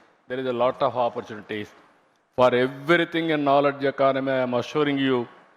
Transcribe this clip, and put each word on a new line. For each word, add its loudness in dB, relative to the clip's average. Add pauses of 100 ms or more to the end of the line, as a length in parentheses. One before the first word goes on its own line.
(300)
there -6
is -6
a -2
lot 0
of 0
opportunities. -6 (680)
For 6
everything 0
in 0
knowledge 2
economy, 0
I 0
am -4
assuring -2
you 0 (280)